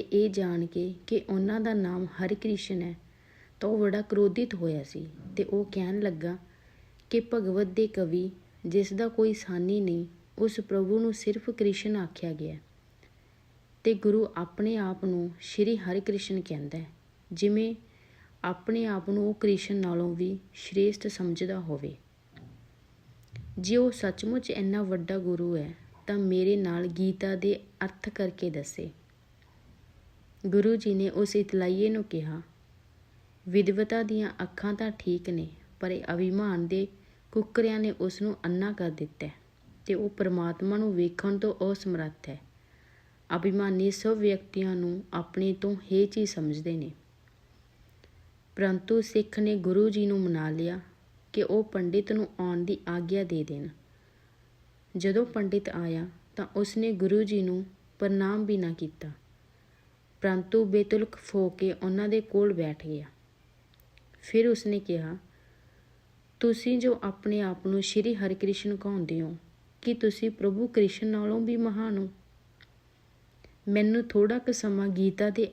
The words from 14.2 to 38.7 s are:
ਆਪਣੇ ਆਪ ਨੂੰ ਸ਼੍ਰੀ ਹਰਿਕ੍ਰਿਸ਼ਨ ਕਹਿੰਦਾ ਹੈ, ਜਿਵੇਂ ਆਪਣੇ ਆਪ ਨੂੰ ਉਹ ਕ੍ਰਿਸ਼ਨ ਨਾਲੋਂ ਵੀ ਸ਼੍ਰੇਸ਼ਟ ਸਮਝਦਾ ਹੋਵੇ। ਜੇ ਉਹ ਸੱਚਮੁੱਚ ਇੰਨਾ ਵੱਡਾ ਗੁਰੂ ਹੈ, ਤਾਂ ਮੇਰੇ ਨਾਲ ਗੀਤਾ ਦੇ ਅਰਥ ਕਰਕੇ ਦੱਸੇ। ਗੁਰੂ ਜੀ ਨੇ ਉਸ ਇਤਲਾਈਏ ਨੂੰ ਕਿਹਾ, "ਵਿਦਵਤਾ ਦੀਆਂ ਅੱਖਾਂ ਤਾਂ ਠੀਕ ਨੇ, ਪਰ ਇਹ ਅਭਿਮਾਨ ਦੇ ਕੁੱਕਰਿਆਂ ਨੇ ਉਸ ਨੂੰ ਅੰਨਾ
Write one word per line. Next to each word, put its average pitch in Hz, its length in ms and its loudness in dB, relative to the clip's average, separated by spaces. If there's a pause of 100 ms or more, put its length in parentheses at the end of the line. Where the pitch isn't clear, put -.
ਆਪਣੇ 208 400 -2
ਆਪ 190 280 -2
ਨੂੰ 175 260 -2 (100)
ਸ਼੍ਰੀ 214 360 0
ਹਰਿਕ੍ਰਿਸ਼ਨ 196 640 -2
ਕਹਿੰਦਾ 147 380 -8
ਹੈ, 165 80 -10 (460)
ਜਿਵੇਂ 208 420 2 (680)
ਆਪਣੇ 220 420 -2
ਆਪ 196 240 -2
ਨੂੰ 208 180 2
ਉਹ 214 60 0
ਕ੍ਰਿਸ਼ਨ 202 420 2
ਨਾਲੋਂ 175 380 0
ਵੀ 180 240 -2 (160)
ਸ਼੍ਰੇਸ਼ਟ 202 520 0
ਸਮਝਦਾ 185 540 -2
ਹੋਵੇ। 147 360 -6 (1600)
ਜੇ 196 180 2
ਉਹ 247 140 6
ਸੱਚਮੁੱਚ 226 600 -4
ਇੰਨਾ 202 320 0
ਵੱਡਾ 185 360 -2
ਗੁਰੂ 175 380 0
ਹੈ, 156 180 -4 (320)
ਤਾਂ 202 120 -2
ਮੇਰੇ 190 380 4
ਨਾਲ 180 300 0
ਗੀਤਾ 190 480 -2
ਦੇ 196 260 0 (240)
ਅਰਥ - 240 -8
ਕਰਕੇ 190 420 -4
ਦੱਸੇ। 151 400 -8 (1600)
ਗੁਰੂ 202 300 4
ਜੀ 214 180 0
ਨੇ 196 160 2
ਉਸ 202 260 0
ਇਤਲਾਈਏ 196 520 2
ਨੂੰ 220 160 0
ਕਿਹਾ, 160 380 -6 (1080)
"ਵਿਦਵਤਾ 202 540 4
ਦੀਆਂ 214 280 0 (120)
ਅੱਖਾਂ 202 320 -4
ਤਾਂ 220 160 -4
ਠੀਕ 180 400 -4
ਨੇ, 165 180 -2 (320)
ਪਰ 185 100 -4
ਇਹ 185 140 -6 (100)
ਅਭਿਮਾਨ 185 520 0
ਦੇ 190 200 0 (460)
ਕੁੱਕਰਿਆਂ 220 480 2
ਨੇ 214 100 0
ਉਸ 185 320 -4
ਨੂੰ 208 220 -2
ਅੰਨਾ 180 280 0